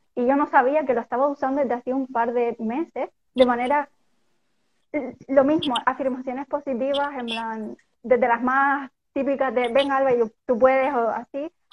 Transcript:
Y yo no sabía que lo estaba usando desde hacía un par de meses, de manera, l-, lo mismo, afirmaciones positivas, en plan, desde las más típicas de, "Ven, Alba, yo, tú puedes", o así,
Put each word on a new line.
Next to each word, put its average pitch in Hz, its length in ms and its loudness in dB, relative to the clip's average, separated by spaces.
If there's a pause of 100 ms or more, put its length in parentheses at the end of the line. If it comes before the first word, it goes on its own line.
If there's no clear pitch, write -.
(160)
Y 247 120 0
yo 262 80 4
no 190 120 2
sabía 277 380 2
que 262 80 0
lo 233 80 0
estaba 247 260 0
usando 277 340 -2
desde 240 140 0
hacía 247 200 -6
un 262 120 -2
par 240 260 -2
de 233 260 0
meses, 254 500 -4 (260)
de 254 100 4
manera, 254 440 0 (1000)
l-, 254 240 -6 (120)
lo 269 160 6
mismo, 302 320 2 (100)
afirmaciones 262 640 -2
positivas, 277 680 -4
en 240 120 -8
plan, 220 480 -8 (260)
desde 240 240 2
las 233 160 0
más 277 480 0 (220)
típicas 269 400 -2
de, 247 160 0
"Ven, 277 220 0
Alba, 269 240 2
yo, 233 140 2 (160)
tú 247 140 0
puedes", 262 340 4
o 233 160 0
así, 277 420 -8 (220)